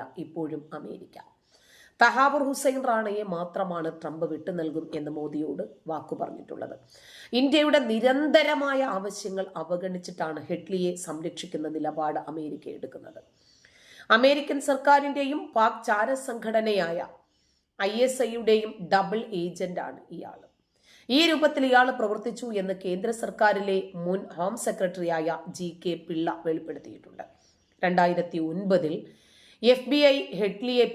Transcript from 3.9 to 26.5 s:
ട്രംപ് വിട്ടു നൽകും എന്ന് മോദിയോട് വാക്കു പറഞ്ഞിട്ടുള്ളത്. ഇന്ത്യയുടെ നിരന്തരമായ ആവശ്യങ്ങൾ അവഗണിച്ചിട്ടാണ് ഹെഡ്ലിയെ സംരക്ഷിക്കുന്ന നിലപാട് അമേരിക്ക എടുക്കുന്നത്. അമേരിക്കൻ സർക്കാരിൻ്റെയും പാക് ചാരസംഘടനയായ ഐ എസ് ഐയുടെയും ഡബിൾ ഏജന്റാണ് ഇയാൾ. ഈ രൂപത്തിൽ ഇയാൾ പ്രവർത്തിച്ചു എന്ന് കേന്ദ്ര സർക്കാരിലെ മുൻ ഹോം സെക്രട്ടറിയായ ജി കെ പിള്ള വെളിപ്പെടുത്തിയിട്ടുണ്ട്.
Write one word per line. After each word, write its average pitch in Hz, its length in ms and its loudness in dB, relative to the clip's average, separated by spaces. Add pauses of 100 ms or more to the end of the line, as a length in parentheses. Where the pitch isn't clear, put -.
ട്രംപ് 160 300 -6
വിട്ടു 156 200 -6
നൽകും 160 340 -4 (120)
എന്ന് 151 140 -6
മോദിയോട് 151 520 -6 (240)
വാക്കു 156 340 -8
പറഞ്ഞിട്ടുള്ളത്. - 540 -10 (580)
ഇന്ത്യയുടെ 294 460 6
നിരന്തരമായ 269 1000 2 (160)
ആവശ്യങ്ങൾ 190 500 -6 (160)
അവഗണിച്ചിട്ടാണ് 175 840 -6
ഹെഡ്ലിയെ 180 460 -2
സംരക്ഷിക്കുന്ന 160 840 -8
നിലപാട് 151 420 -2 (120)
അമേരിക്ക 151 360 -10 (100)
എടുക്കുന്നത്. - 440 -16 (920)
അമേരിക്കൻ 285 420 4 (100)
സർക്കാരിൻ്റെയും 285 720 2 (160)
പാക് 233 320 4
ചാരസംഘടനയായ 220 1120 0 (800)
ഐ 202 140 0 (100)
എസ് 254 220 2
ഐയുടെയും 220 460 2 (200)
ഡബിൾ 190 280 2 (200)
ഏജന്റാണ് 175 600 -6 (180)
ഇയാൾ. - 220 -14 (680)
ഈ 262 100 6 (100)
രൂപത്തിൽ 294 360 4
ഇയാൾ 254 220 6 (120)
പ്രവർത്തിച്ചു 214 480 -4 (140)
എന്ന് 190 120 -2 (120)
കേന്ദ്ര 190 260 -2
സർക്കാരിലെ 202 640 2 (200)
മുൻ 175 260 -2 (140)
ഹോം 190 220 -2
സെക്രട്ടറിയായ 170 800 -2 (200)
ജി 175 120 -6 (140)
കെ 175 100 0 (140)
പിള്ള 165 200 -2 (180)
വെളിപ്പെടുത്തിയിട്ടുണ്ട്. - 800 -8 (560)